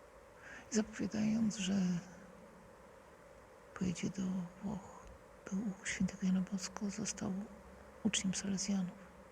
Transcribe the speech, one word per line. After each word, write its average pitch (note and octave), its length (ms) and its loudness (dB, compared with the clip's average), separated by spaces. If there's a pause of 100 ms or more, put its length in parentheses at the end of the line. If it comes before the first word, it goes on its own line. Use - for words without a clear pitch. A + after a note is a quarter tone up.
(720)
Zapowiadając, G#3+ 840 4
że F#3+ 180 2 (2000)
pojedzie F3+ 360 0
do G3 120 -4 (420)
Włoch, - 320 -6 (560)
był F#3+ 100 0 (220)
u - 20 -12
świętego - 420 2
Jana F#3 140 6 (100)
Bosko, G3+ 380 -4
został G3 440 -2 (720)
uczniem F#3+ 320 2
Salezjanów. F#3+ 600 0 (340)